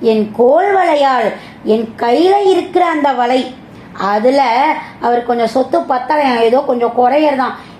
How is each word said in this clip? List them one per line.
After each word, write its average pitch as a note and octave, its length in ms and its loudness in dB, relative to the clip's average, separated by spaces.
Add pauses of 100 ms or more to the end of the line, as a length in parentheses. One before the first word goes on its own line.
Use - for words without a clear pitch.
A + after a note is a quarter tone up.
என் A3 360 0
கோல் D#4 360 2
வளையால், C#4 600 0 (320)
என் A3 320 -2
கையில F4 500 2
இருக்கிற F4+ 400 0
அந்த D4 260 0
வலை, B3 420 -2 (440)
அதுல B3 720 0 (280)
அவர் A#3+ 260 -2
கொஞ்சம் A#3+ 200 -2
சொத்து C4 340 0
பத்தலையாம், C4 600 -2
ஏதோ A#3 200 2
கொஞ்சம் A#3 380 -2
குறையறதான். C4 540 0 (280)